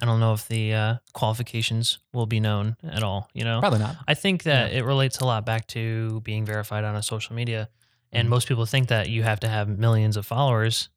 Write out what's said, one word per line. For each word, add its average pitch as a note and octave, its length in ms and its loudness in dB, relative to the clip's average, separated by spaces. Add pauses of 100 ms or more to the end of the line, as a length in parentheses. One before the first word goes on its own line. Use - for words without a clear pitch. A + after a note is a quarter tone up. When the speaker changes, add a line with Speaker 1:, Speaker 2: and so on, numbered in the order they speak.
Speaker 1:
I A#2 60 -2
don't A2+ 140 4
know A2+ 120 4
if G#2+ 160 -4
the, A2 240 0
uh, A2 240 2 (160)
qualifications A2+ 880 -2 (160)
will A#2+ 120 -2
be A2 140 0
known G#2+ 420 0
at D#3 200 -4
all, G2+ 320 -4
you A#2 100 -6
know? A#2 160 0
Speaker 2:
Probably B2 200 2
not. G#2+ 160 -4 (120)
Speaker 1:
I D3+ 60 2
think F#3 300 0
that C3+ 280 2
Speaker 2:
Yeah. A#2 60 -2
Speaker 1:
it C3 60 -2
relates C3+ 340 0
a C3 80 0
lot A2 180 2
back A2+ 240 -2
to A2+ 540 -4
being A2 240 -4
verified G#2+ 380 -4
on G#2+ 120 -2
a G#2 60 -4
social A2+ 340 -6
media. A2+ 320 -4 (440)
And A#2 120 2
Speaker 2:
Mm-hmm. A#2 60 2
Speaker 1:
most A#2+ 180 2
people A2+ 180 0
think C3 220 2
that A2+ 200 2
you A2+ 140 0
have A2 180 2
to A2+ 80 -2
have G#2+ 200 0
millions G#2+ 480 4
of G#2 100 -4
followers, A2+ 720 2